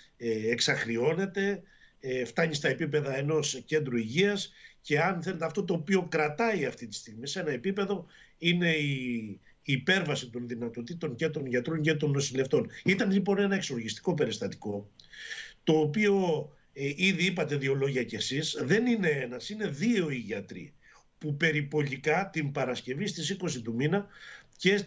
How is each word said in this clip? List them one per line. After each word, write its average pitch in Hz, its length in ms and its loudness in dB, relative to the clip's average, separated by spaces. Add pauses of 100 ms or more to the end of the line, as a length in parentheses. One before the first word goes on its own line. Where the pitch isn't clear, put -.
(180)
ε, 113 320 0
εξαχριώνεται, 160 1120 0 (360)
ε, 127 260 -4
φτάνει 165 280 0
στα 143 140 -2
επίπεδα 143 500 0
ενός 143 480 0
κέντρου 135 320 0
υγείας 185 540 0 (300)
και, 147 200 2
αν 170 200 0
θέλετε, 165 240 -4
αυτό 160 180 -2
το 180 100 0
οποίο 175 360 2
κρατάει 156 560 2
αυτή 120 220 -6
τη - 80 -12
στιγμή 113 320 -12
σε 185 120 -6
ένα 156 120 -2
επίπεδο 190 540 -2 (320)
είναι 175 320 4
η, 127 680 0 (240)
η 139 100 0
υπέρβαση 151 560 2
των 120 180 -8
δυνατοτήτων 120 680 -6
και 160 140 0
των 147 160 -6
γιατρών 127 360 0
και 151 120 4
των 147 180 0
νοσηλευτών. 135 580 0 (140)
Ήταν, 196 280 2
λοιπόν, 196 260 4
ένα 196 180 2
εξοργιστικό 117 580 -2
περιστατικό, 104 800 -4 (720)
το 156 160 6
οποίο, 185 680 2 (260)
ε, 139 220 -4
ήδη 185 300 2
είπατε 165 300 0
δύο 139 180 2
λόγια 135 300 2
κι - 120 -8
εσείς, 147 460 -2
δεν 202 240 4
είναι 214 240 4
ένας, 127 400 -4
είναι 208 180 -6
δύο 170 420 2
οι 139 60 -2
γιατροί 101 580 -8 (440)
που 147 180 -4
περιπολικά 151 920 0
την 143 220 -2
Παρασκευή 131 560 -2
στις 160 220 -4
είκοσι 165 320 -4
του 113 120 -4
μήνα 165 340 2 (500)
και 196 300 4